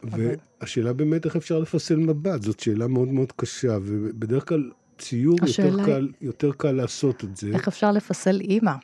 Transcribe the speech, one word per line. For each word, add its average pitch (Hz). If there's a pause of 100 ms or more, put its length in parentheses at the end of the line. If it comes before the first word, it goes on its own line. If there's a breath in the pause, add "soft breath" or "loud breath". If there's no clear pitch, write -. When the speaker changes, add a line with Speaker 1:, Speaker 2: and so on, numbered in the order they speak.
Speaker 1:
אבל 117 (240)
Speaker 2:
והשאלה 120
באמת 156
איך -
אפשר 160
לפסל 160
מבט, 156
זאת 104
שאלה 110
מאוד 127
מאוד 131
קשה, 120
ובדרך 107
כלל 147 (280)
ציור 131
יותר 170
Speaker 1:
השאלה 190
היא 151
Speaker 2:
קל, 135 (120)
יותר 143
קל 139
לעשות 131
את 95
זה. 101
Speaker 1:
איך 165
אפשר 208
לפסל 196
אימא? 202 (120)